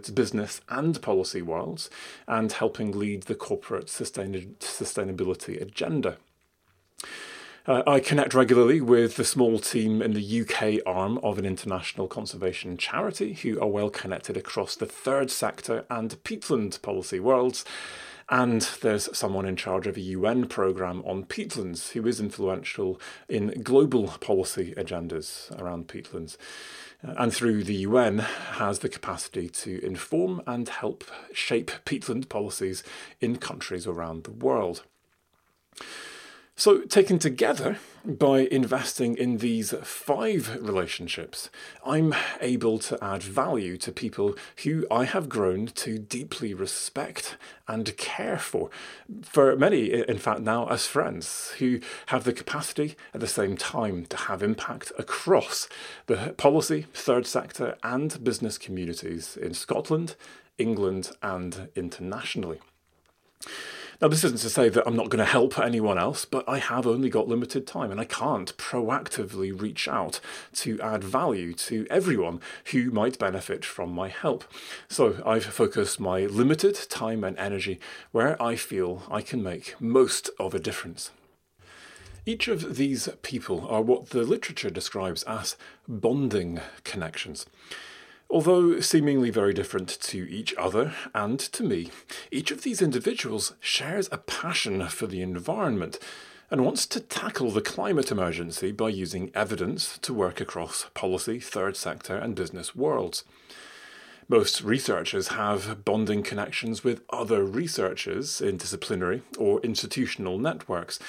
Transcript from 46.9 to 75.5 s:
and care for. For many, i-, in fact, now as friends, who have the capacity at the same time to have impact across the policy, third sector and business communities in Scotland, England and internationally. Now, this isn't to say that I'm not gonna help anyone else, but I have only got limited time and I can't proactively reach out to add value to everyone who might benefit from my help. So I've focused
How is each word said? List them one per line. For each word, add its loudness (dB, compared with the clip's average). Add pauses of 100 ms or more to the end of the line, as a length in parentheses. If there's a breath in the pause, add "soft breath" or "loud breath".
and -2
care -4
for. -2 (500 loud breath)
For 6
many, 4
i-, 2
in 0
fact, 0
now 0
as 0
friends, -4
who 2 (280 loud breath)
have 2
the 2
capacity -4 (180 loud breath)
at -8
the -2
same 0
time -2
to -6
have -2
impact -2
across 2 (380 loud breath)
the 0
policy, 4
third 2
sector -4
and -2
business -2
communities -6
in -6
Scotland, -2 (420 loud breath)
England 0 (100)
and -6
internationally. -6 (1400 loud breath)
Now, 6
this 4
isn't 2
to -2
say 8
that 4
I'm 2
not 2
gonna 4
help 6
anyone 4
else, 2
but -2
I 0
have 0
only 4
got 2
limited -2
time -6
and -6
I -2
can't -2
proactively -2
reach -4
out -2 (380 loud breath)
to -2
add -2
value 0
to -4
everyone 2 (260 loud breath)
who 2
might 2
benefit -2
from -6
my -4
help. -2 (440 loud breath)
So 4
I've 4
focused 2